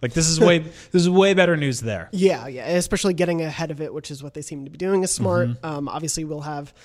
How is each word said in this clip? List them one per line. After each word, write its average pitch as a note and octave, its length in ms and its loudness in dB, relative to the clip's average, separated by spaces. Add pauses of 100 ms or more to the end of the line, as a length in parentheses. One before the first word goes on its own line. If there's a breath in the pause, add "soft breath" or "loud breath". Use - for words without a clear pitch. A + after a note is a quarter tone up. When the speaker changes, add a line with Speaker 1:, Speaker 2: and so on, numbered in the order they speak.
Speaker 1:
Like, A#2+ 120 -4
this D#3+ 140 2
is D#3+ 120 0
way, F3 180 8
Speaker 2:
<laughs> - 320 -10
Speaker 1:
this F3+ 120 4
is F3 60 4
way F#3+ 240 6
better F3+ 240 4
news C#3 240 -2
there. G#2 320 -6
Speaker 2:
Yeah, F3+ 360 0
yeah, B2 220 -12
especially F3+ 440 0
getting E3 260 0
ahead D#3 300 -6
of D3 100 -10
it, D3 140 -8
which D3+ 160 -12
is C#3 100 -12
what C#3+ 140 -16
they D3+ 80 -12
seem C#3+ 220 -12
to C#3+ 60 -14
be D#3+ 60 -18
doing F#3+ 280 0
is F#3 80 -2
smart. F3 380 2
Speaker 1:
Mm-hmm. A#2+ 140 -6
Speaker 2:
Um, D3 240 -6
obviously, D#3 360 -6
we'll D3+ 160 -8
have D3 340 -10 (100)